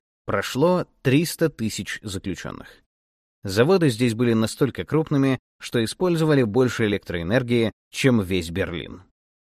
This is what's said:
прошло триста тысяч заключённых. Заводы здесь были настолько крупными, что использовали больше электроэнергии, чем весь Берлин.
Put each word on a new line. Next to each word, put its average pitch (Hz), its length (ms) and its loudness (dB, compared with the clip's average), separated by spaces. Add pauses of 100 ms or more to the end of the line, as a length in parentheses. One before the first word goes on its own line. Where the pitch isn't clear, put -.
(260)
прошло 151 640 0 (160)
триста 156 460 2
тысяч 110 520 -8
заключённых. 92 640 -10 (760)
Заводы 139 460 4
здесь 117 260 0
были 117 180 2
настолько 113 520 0
крупными, 135 520 0 (220)
что - 240 -2
использовали 156 580 0
больше 117 460 2
электроэнергии, 104 840 -2 (200)
чем 120 300 2
весь 87 280 -2
Берлин. 87 540 -8 (420)